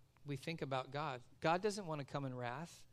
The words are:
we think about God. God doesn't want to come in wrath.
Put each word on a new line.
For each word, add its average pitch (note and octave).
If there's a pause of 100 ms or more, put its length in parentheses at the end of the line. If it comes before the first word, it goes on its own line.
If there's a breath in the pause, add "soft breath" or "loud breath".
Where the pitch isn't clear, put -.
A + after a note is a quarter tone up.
(260)
we C#3+
think D#3+
about C3
God. C#3+ (180)
God E3
doesn't G3+
want D#3
to C3+
come C#3+
in B2+
wrath. B2 (120)